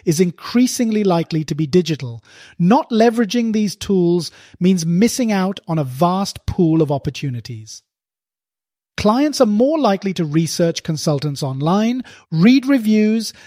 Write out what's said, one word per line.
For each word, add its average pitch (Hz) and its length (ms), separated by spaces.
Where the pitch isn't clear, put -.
is 165 160
increasingly 220 840
likely 170 420
to 151 100
be 151 120
digital, 139 560
not 214 320
leveraging 226 640
these 214 200
tools 175 560
means 180 240
missing 214 480
out 196 340
on 165 120
a 147 60
vast 175 600
pool 165 380
of 147 100
opportunities. 120 880
Clients 269 420
are 247 60
more 247 320
likely 196 340
to 165 140
research 165 560
consultants 147 600
online, 185 600
read 240 360
reviews, 214 640